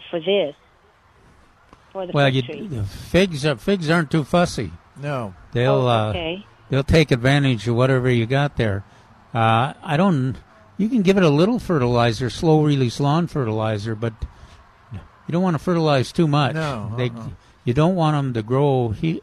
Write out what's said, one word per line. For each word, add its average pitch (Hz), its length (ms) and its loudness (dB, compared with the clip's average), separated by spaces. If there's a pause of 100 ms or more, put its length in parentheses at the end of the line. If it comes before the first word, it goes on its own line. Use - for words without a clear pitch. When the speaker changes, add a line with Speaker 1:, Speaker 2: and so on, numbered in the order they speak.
Speaker 1:
for 175 100 -4
this? 165 360 -2 (1400)
For 190 140 -10
the 180 80 -10
Speaker 2:
Well, 143 140 2
Speaker 1:
fig 131 80 0
Speaker 2:
you, 131 80 0
Speaker 1:
tree? 147 240 -12
Speaker 2:
the 120 160 -8
figs 165 640 -2
are, 151 100 0
figs 175 340 -2
aren't 165 220 2
too 160 120 2
fussy. 147 480 -2 (240)
Speaker 3:
No. 135 380 -8 (180)
Speaker 2:
They'll, 123 220 2
Speaker 1:
Oh, 131 140 2
Speaker 2:
uh, 110 220 2
Speaker 1:
okay. 170 360 -6 (240)
Speaker 2:
they'll 135 140 0
take 165 280 4
advantage 131 560 2
of 117 80 0
whatever 127 340 2
you 120 160 2
got 139 320 -2
there. 101 260 -2 (500)
Uh, 113 400 2 (100)
I 160 140 -2
don't, 139 400 2 (400)
you 202 120 0
can 233 140 0
give 190 140 4
it 196 60 4
a 165 60 6
little 180 300 4
fertilizer, 120 680 2
slow 156 340 2
release 139 360 0
lawn 147 280 0
fertilizer, 110 680 -4
but 113 180 -4 (800)
you - 400 -16
don't 170 120 0
wanna 170 160 0
fertilize 156 520 0
too 170 160 2
much. 147 280 0
Speaker 3:
No, 127 420 -6
Speaker 2:
They, 123 120 -2
Speaker 3:
uh-uh. 117 200 -14 (340)
Speaker 2:
you 120 120 0
don't 160 200 2
want 156 220 0
'em 135 160 -2
to 117 80 -2
grow 127 480 0
hu-, 165 340 -4